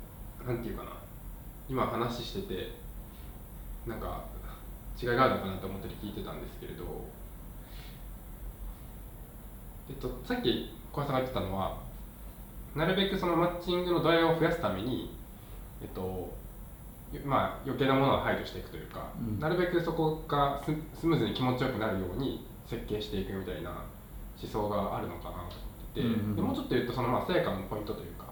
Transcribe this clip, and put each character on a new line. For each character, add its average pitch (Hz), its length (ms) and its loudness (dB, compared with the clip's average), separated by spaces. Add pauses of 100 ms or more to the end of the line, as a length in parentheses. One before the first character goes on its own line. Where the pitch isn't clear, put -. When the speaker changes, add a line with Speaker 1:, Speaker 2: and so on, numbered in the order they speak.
(460)
Speaker 1:
な 123 60 2
ん 113 60 2
て 113 100 -4
い 98 60 -2
う - 20 -4
か - 80 -6
な、 - 60 -8 (800)
今 127 180 4
話 120 360 0
し 98 200 -4
て 95 120 -4
て、 92 180 -4 (1120)
な 110 100 -4
ん 98 40 -4
か - 240 -4 (760)
違 120 60 -2
い - 40 4
が 127 140 8
あ 123 40 10
る 98 80 6
の - 40 0
か 98 60 -2
な 95 120 0
と 95 80 -4
思 95 120 -4
っ - 20 -6
た - 60 -6
り - 160 -6
聞 101 80 -4
い - 20 -6
て 95 100 -4
た - 100 -4
ん - 80 -6
で - 80 -6
す - 120 -10
け - 60 -8
れ - 80 -6
ど、 82 100 -6 (3000)
え 143 40 -10
っ 123 40 -8
と、 120 140 -2 (140)
さ 247 100 0
っ 247 80 0
き - 320 2 (180)
小 143 100 0
林 139 40 0
さ 135 60 0
ん - 20 4
が 131 60 6
言 127 40 2
っ - 40 -2
て - 60 -4
た 98 60 2
の 92 160 0
は、 92 220 0 (960)
な 156 120 4
る 185 100 6
べ 190 120 6
く 185 100 2
そ 180 80 4
の 170 100 6
マ 175 100 8
ッ - 140 2
チ 180 140 2
ン 180 100 4
グ 175 80 4
の 165 100 6
度 156 80 8
合 165 40 10
い 165 100 10
を 165 140 6
増 160 80 6
や - 60 6
す - 80 0
た 104 80 2
め 95 140 0
に、 117 340 -2 (640)
え - 40 -6
っ - 40 -8
と、 92 440 -4 (920)
ま 131 340 2
あ、 - 60 -8
余 131 140 -2
計 135 80 6
な 135 80 8
も 135 60 8
の 135 140 8
は - 80 4
排 107 140 4
除 85 100 -2
し - 60 -8
て 90 80 -6
い - 20 -6
く - 80 -10
と - 60 -8
い 78 60 -8
う - 40 -10
か、 113 220 -8 (120)
Speaker 2:
う - 20 0
ん。 104 160 0
Speaker 1:
な 151 100 2
る 175 80 4
べ 180 100 6
く 175 140 4
そ 165 120 2
こ 156 360 4
が 143 360 6
ス-、 156 80 2 (280)
ス 160 60 0
ム 160 100 8
ー - 20 4
ズ 110 100 6
に 95 60 0
気 127 80 2
持 123 140 6
ち - 60 0
よ 127 80 4
く 107 80 0
な 110 120 2
る 95 100 2
よ 92 140 0
う - 40 -2
に - 280 -2 (200)
設 113 220 -4
計 104 120 0
し - 100 -4
て 95 100 0
い 95 60 -2
く 98 60 -4
み 95 120 -2
た 90 80 -4
い 80 100 -4
な 85 80 -4
思 78 100 -6 (720)
想 107 180 0
が 101 280 0
あ 110 40 0
る 95 80 -2
の 90 100 -6
か - 120 -6
な - 0 -
と 90 80 -6
思 87 60 -6
っ 87 40 -6 (460)
て - 60 0
て、 123 60 4
Speaker 2:
う - 0 -
ん - 0 -
う - 20 4
ん 113 60 4
う - 20 4 (160)
ん。 101 40 2
Speaker 1:
で、 170 60 4
も 254 100 4
う - 20 2
ち - 60 0
ょ - 20 -2
っ - 40 -4
と 131 80 2
言 113 100 6
う - 20 0
と、 120 60 -2
そ 127 100 0
の、 117 60 2
ま 110 100 4
あ、 - 80 0
成 180 160 4
果 98 100 0
の 98 100 -2
ポ - 140 -4
イ 104 40 -2
ン 107 40 -4
ト 101 100 -4
と - 80 -6
い - 60 -8
う - 40 -8
か - 180 -10